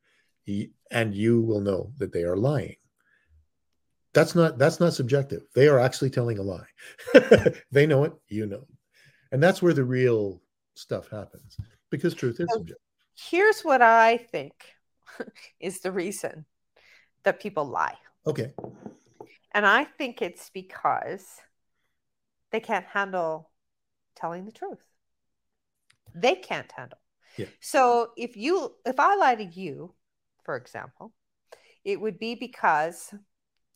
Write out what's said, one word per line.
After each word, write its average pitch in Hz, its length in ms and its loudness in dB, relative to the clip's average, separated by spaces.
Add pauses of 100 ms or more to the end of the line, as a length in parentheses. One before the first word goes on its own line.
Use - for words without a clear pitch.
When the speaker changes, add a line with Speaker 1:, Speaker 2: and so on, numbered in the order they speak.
(480)
Speaker 1:
y-, 101 220 -6 (220)
and 113 220 -2
you 113 280 2
will 110 200 0
know 98 360 -2
that 98 160 -6
they 85 100 -2
are 87 140 -2
lying. 127 380 -2 (1400)
That's 165 220 2
not, 160 220 2
that's 143 220 2
not 170 140 2
subjective. 135 480 -2 (140)
They 131 120 8
are 143 120 6
actually 135 320 0
telling 120 260 -4
a 98 60 -6
lie. 95 240 -10 (460)
<laughs> - 580 6
They 143 160 4
know 139 160 4
it, 165 100 -2 (140)
you 107 180 -6
know. 98 220 -12 (640)
And 131 100 0
that's 185 200 4
where 175 120 4
the 139 100 0
real 120 580 0 (340)
stuff - 340 -10
happens, - 480 -18 (320)
because 165 240 -2
truth 123 260 -4
is 170 120 -4
Speaker 2:
So 226 80 -2
Speaker 1:
subjective. 170 180 -16 (380)
Speaker 2:
here's 415 480 0
what 269 180 4
I 226 360 6
think 151 360 -12 (680)
<laughs> - 400 -20
is 180 220 -10
the 185 100 -6
reason 180 540 -8 (760)
that - 160 0
people 156 260 -6
lie. 82 320 -4 (300)
Speaker 1:
Okay. 135 260 -4 (1000)
Speaker 2:
And 208 120 2
I 220 180 6
think 262 380 -10
it's 180 280 -8
because 185 760 -6 (1300)
they 220 80 -4
can't 226 260 -4
handle 175 680 -6 (640)
telling 175 300 -12
the 214 60 -18
truth. 349 320 -14 (1300)
They 233 200 0
can't - 360 -10
handle. 123 280 -18 (380)
Speaker 1:
Yeah. 101 100 -10 (120)
Speaker 2:
So 240 580 2
if 240 200 -10
you, 294 360 -4 (120)
if 262 140 -4
I 359 160 4
lie 294 200 4
to 214 100 -8
you, 165 480 -14 (500)
for 151 120 -8
example, 131 580 -16 (680)
it 196 160 -6
would 196 200 -8
be 226 160 -8
because 175 800 -2 (640)